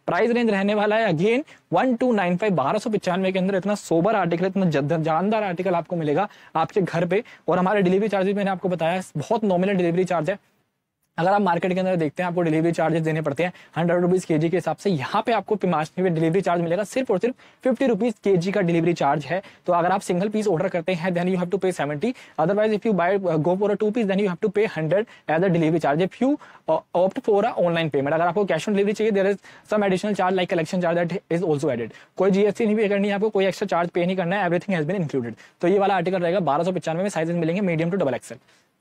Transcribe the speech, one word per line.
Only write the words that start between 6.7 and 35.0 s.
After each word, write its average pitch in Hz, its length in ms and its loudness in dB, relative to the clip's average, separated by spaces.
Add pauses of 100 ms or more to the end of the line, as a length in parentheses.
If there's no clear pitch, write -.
घर 170 260 0
पे। 190 180 0 (240)
और 165 100 2
हमारे 196 240 2
डिलीवरी 190 260 2
चार्जेस 196 280 0
मैंने 196 140 0
आपको 185 180 -4
बताया 175 340 0 (140)
बहुत 220 280 -2
नॉमिनल 190 300 2
डिलीवरी 180 300 2
चार्ज 175 260 -2
है। 202 80 -4 (800)
अगर 170 120 2
आप 202 100 4
मार्केट 180 320 0
के 180 80 0
अंदर 185 160 0
देखते 160 260 -2
हैं 180 60 -2
आपको 175 140 0
डिलीवरी 160 300 2
चार्जेस 160 300 0
देने 160 200 -2
पड़ते 151 220 -2
हैं 180 80 -4 (240)
हंड्रेड 175 240 0
रुपीज 180 240 2
केजी 156 260 0
के 185 60 0
हिसाब 160 200 -2
से, - 140 -2
यहाँ 180 360 -2
पे 247 60 0
आपको 214 220 0
पिमाशनी 180 500 -2
में 185 100 0
डिलीवरी 160 260 2
चार्ज 175 220 0
मिलेगा 170 220 -2
सिर्फ 262 260 -4
और 185 80 2
सिर्फ 240 160 -2 (300)
फिफ्टी 262 220 2
रुपीज 233 280 0 (100)
केजी 190 280 2
का 208 80 0
डिलीवरी 170 340 2
चार्ज 151 300 0
है। 170 160 -4 (260)
तो 180 60 2
अगर 170 200 2
आप 196 80 0
सिंगल 190 280 -2
पीस 214 200 -2
ऑर्डर 185 200 0
करते 180 260 -2
हैं 175 180 -2
then 175 160 0
you 185 120 0
have 175 100 -4
to 196 140 -2
pay 185 80 0
seventy, 151 400 -4 (260)
otherwise 208 380 2
if 196 100 -8
you 220 80 2
buy, 175 220 2
uh, 180 220 -2
go 165 180 2
for 202 160 0
a 196 40 0
two 214 140 0
piece 220 160 -2
then 190 160 0
you 202 60 0
have 180 120 -6
to 214 100 0
pay 208 140 0 (120)
hundred 165 360 -2 (160)
as 160 140 2
a 196 80 2
delivery 165 300 2
charge। 151 260 0
If - 140 -12
you, 262 100 2 (380)
uh, 160 100 2 (160)
opt 190 320 0
for 202 180 4
a 240 60 0 (140)
online 165 260 0
payment, 143 240 0
अगर 165 120 2
आपको 185 180 0
cash 170 240 -2
on 202 100 0
delivery 202 200 0
चाहिए 220 140 2
there 196 200 2
is 196 100 -6 (300)
some 208 160 2
additional 190 320 0
charge 190 180 2
like 180 140 -2
collection 175 320 -2
charge 170 160 2
that 170 360 -4
is 180 140 -2
also 147 240 0
added। 117 180 -6 (240)
कोई 190 140 2
जीएसटी 202 360 2
नहीं 208 100 2
पे 220 120 0
करनी 202 200 0
है 202 60 -2
आपको, 208 160 0
कोई 196 160 2
एक्स्ट्रा 190 200 -2
चार्ज 175 240 0
पे 175 160 0
नहीं 185 100 -2
करना 180 200 -2
है, 185 120 0
everything 175 300 0
has 151 140 -2
been 202 100 -2